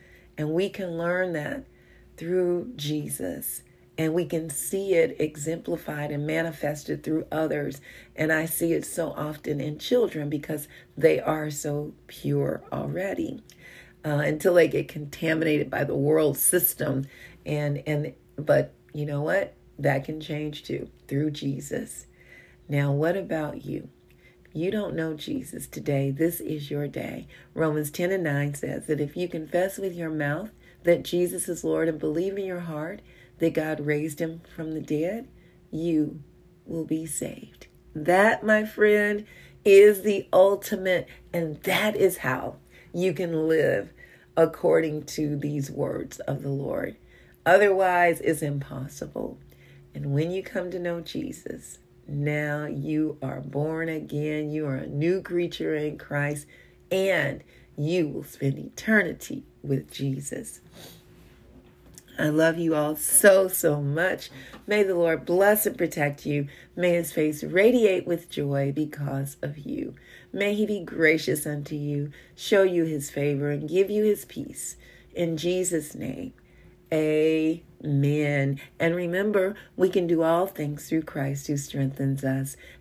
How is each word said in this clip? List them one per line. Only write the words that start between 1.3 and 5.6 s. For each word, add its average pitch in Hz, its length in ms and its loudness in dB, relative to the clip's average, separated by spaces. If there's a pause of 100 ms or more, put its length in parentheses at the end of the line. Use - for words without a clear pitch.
that 151 320 -6 (520)
through 175 580 0
Jesus. 143 840 -6 (340)
And 160 200 0
we 175 100 0
can 160 240 -4
see 190 460 -2
it 165 240 4
exemplified 156 880 -4